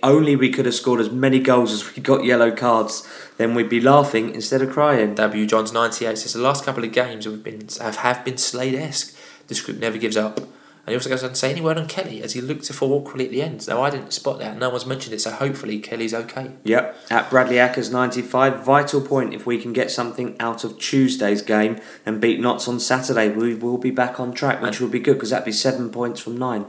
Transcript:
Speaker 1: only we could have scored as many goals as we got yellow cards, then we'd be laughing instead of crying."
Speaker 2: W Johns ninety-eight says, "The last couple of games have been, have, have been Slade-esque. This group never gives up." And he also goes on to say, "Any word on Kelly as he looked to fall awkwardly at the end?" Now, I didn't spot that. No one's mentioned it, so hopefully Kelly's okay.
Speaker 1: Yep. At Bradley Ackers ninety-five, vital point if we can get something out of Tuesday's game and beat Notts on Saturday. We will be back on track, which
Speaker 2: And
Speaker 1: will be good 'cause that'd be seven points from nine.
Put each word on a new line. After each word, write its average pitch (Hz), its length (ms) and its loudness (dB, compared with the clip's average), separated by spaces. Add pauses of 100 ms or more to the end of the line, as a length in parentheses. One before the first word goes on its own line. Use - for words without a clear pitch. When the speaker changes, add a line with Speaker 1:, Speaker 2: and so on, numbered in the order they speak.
Speaker 1:
only 143 320 6
we 127 140 4
could 127 140 0
have 120 120 2
scored 120 240 2
as 107 100 0
many 131 300 4
goals 123 320 4
as - 240 -6
we 139 60 -12
got 135 220 4
yellow 117 280 4
cards, 113 500 0 (340)
then 117 200 0
we'd 113 120 2
be 117 120 2
laughing 131 520 6
instead 131 300 0
of 131 80 -2
crying." 131 460 2
Speaker 2:
W 107 300 2
Johns 110 260 0
ninety-eight 117 460 0
says, - 160 -6
"The 117 60 -4
last 139 240 0
couple 127 200 -4
of 113 80 -6
games 117 320 -2
have 107 200 -8
been, 107 220 -12 (140)
have, 113 160 -6
have 123 280 0
been 127 140 -4
Slade-esque. 135 760 -4 (360)
This - 120 -6
group - 200 -8
never 110 180 -2
gives 110 180 -2
up." 107 240 -2 (460)
And 107 60 -4
he 120 40 0
also 127 140 -4
goes 127 140 -2
on 127 60 -6
to 127 40 -10
say, - 160 0
"Any 165 100 -4
word 160 180 0
on 160 100 -4
Kelly - 340 -8
as - 120 -8
he 123 60 -6
looked 147 260 -6
to - 60 -8
fall 139 200 0
awkwardly 139 320 -2
at - 80 -6
the 131 100 -2
end?" 139 240 -8
Now, 120 160 0
I 143 80 2
didn't 127 220 -8
spot - 260 -4
that. 107 180 -10
No 127 140 -2
one's 123 160 -4
mentioned 131 280 -6
it, 104 60 -4
so 113 120 -4
hopefully 131 480 -4
Kelly's 113 340 -6
okay. 117 380 -8 (100)
Speaker 1:
Yep. 113 340 2 (140)
At 117 180 2
Bradley 127 280 4
Ackers 123 340 4
ninety-five, 127 760 0
vital 143 360 4
point 131 340 -2
if 104 120 -10
we 120 120 0
can 113 140 -8
get 113 180 0
something 120 480 -6
out 117 240 -4
of 107 160 -8
Tuesday's 110 640 2
game 110 380 2 (260)
and 110 140 -2
beat 117 200 4
Notts 123 280 0
on 120 100 -2
Saturday. 123 500 2
We 113 280 0
will 120 220 -2
be 127 120 -2
back 123 300 -2
on 123 120 -6
track, 127 300 -2
which 107 160 -2
Speaker 2:
And - 20 -4
Speaker 1:
will 117 120 -2
be 120 80 0
good 139 180 4
'cause 117 120 -6
that'd 123 140 -2
be 113 80 -6
seven 123 380 -2
points 120 300 -4
from 117 180 -8
nine. 120 300 -4